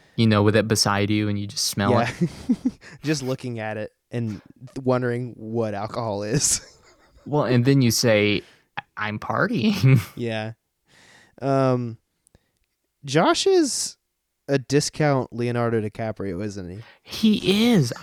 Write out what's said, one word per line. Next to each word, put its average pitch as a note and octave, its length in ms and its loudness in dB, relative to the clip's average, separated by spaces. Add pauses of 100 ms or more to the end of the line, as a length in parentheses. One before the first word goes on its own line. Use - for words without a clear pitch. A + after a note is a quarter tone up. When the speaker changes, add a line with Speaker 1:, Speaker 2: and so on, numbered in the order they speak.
(160)
Speaker 1:
You A#2 120 4
know, G#2 160 6
with G#2 100 4
it G#2+ 140 4
beside G2+ 420 2
you G#2+ 180 0
and G#2 80 -2
you G2+ 120 -6
just - 160 -6
smell G3+ 260 0
Speaker 2:
Yeah. A#2+ 180 2 (120)
Speaker 1:
it. F3 100 0 (580)
Speaker 2:
<laughs> - 140 -20
Just D3 220 -2
looking B2+ 340 -6
at A2 180 -6
it G#2+ 140 -8 (220)
and A2 280 -4 (340)
th-, C3+ 100 -12
wondering B2 520 -2
what A2 380 -6
alcohol G#2 480 -6
is. - 380 0 (360)
<laughs> - 300 -20
Speaker 1:
Well, D3 200 0
and B2 180 4
then C#3 180 4
you A#2+ 80 4
say, G#2 520 2 (540)
"I'm G#2+ 220 -6
partying." C3+ 800 2 (100)
<laughs> - 80 -20
Speaker 2:
Yeah. A2+ 360 -6 (920)
Um, B2+ 560 0 (1040)
Josh E3+ 420 2
is F4+ 500 0 (520)
a C#3 100 2
discount C#3 760 0
Leonardo A#2+ 480 0
DiCaprio, G#2 640 -6
isn't G2 260 -8
he? F#2 80 -12 (240)
Speaker 1:
He G#3+ 680 2
is. C#3 200 2 (100)